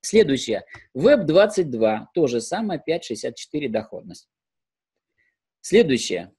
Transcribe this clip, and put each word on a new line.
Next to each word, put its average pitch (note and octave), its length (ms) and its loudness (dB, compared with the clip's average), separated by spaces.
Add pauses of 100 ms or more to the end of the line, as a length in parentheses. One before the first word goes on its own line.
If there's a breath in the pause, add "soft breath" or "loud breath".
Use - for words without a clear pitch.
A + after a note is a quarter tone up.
Следующее. C3+ 640 0 (300 loud breath)
Веб G3+ 320 2
двадцать F3+ 440 2
два. A2 420 0
То D#3+ 140 0
же A#2+ 140 -2
самое, F#3 440 -6
пять E3 200 -4
шестьдесят B2 320 -8
четыре D3 320 -8
доходность. G#2 600 -10 (1300)
Следующее. B2 800 0